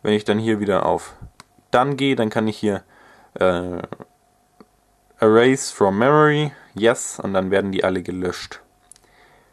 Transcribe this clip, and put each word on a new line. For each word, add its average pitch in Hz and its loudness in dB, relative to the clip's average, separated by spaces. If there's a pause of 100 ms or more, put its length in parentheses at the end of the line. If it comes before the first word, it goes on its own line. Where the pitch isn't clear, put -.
Wenn 107 0
ich 104 0
dann 107 0
hier 110 0
wieder 98 0
auf 85 -4 (560)
Done 131 2
gehe, 135 0
dann 110 0
kann 110 0
ich 104 -6
hier, 101 -2 (520)
äh, 90 -2 (1400)
Erase 117 4
from 98 0
Memory, 147 4 (280)
Yes, 113 0
und 98 -6
dann 95 0
werden 98 0
die 95 -6
alle 92 0
gelöscht. 90 -8 (920)